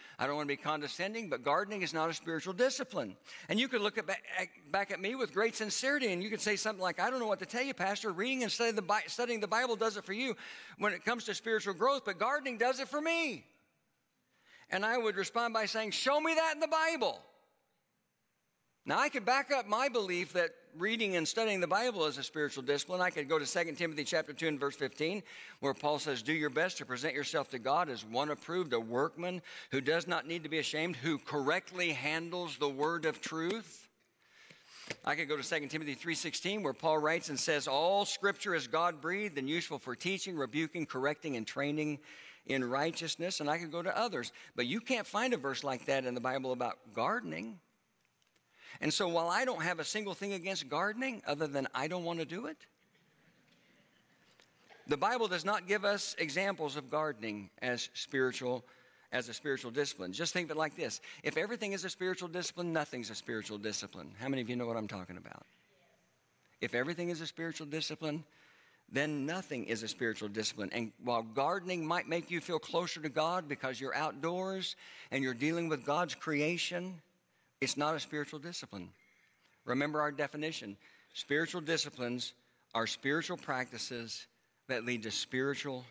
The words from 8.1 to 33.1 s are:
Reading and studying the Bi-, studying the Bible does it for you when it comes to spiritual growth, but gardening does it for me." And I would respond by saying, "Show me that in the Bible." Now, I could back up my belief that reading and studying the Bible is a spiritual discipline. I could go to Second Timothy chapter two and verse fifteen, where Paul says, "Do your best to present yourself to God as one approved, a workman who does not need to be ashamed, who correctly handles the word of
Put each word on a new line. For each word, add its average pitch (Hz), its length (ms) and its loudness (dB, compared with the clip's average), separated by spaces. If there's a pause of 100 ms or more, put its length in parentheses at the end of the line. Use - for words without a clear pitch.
Reading 247 300 2
and 214 80 2
studying 226 260 4
the 208 60 0
Bi-, 202 240 4
studying 233 340 0
the 202 80 -2
Bible 233 260 4
does 208 220 2
it 190 80 -8
for 190 80 -4
you 240 200 0 (440)
when 202 160 2
it 180 100 -6
comes 233 220 0
to 202 100 -2
spiritual 214 380 0
growth, 247 320 2
but 190 120 -2
gardening 262 400 0
does 247 220 4
it 269 80 -4
for 294 140 -2
me." 320 440 0 (1200)
And 190 160 0
I 233 120 2
would 214 200 0
respond 233 360 0
by 220 120 2
saying, 220 260 0
"Show 294 300 4
me 320 140 4
that 320 180 6
in 294 80 -2
the 311 80 2
Bible." 311 520 2 (1700)
Now, 156 120 2
I 285 100 4
could 240 160 -2
back 269 260 4
up 254 140 2
my 226 240 2
belief 185 440 0
that 170 180 4 (260)
reading 208 380 2
and 160 120 2
studying 220 320 2
the 175 60 2
Bible 196 400 2
is 139 140 0
a 131 40 -4
spiritual 143 380 -2
discipline. 143 400 2
I 180 80 4
could 147 180 -4
go 160 120 4
to 143 80 -2
Second 165 300 0
Timothy 156 260 0
chapter 151 280 0
two 160 160 -2
and 147 120 0
verse 139 160 0
fifteen, 160 480 -2 (360)
where 135 140 2
Paul 147 240 2
says, 135 240 0
"Do 135 120 0
your 151 180 2
best 170 260 2
to 139 80 -6
present 127 300 -2
yourself 143 340 0
to 131 80 -4
God 143 320 4
as 110 160 -4
one 127 240 0
approved, 160 440 -2
a - 60 8
workman 160 640 0 (300)
who 135 100 2
does 156 240 4
not 160 220 0
need 165 160 -2
to 151 60 -6
be 156 100 2
ashamed, 151 380 0
who 147 200 2
correctly 165 760 2
handles 165 640 -2
the 147 100 4
word 156 360 2
of 156 160 2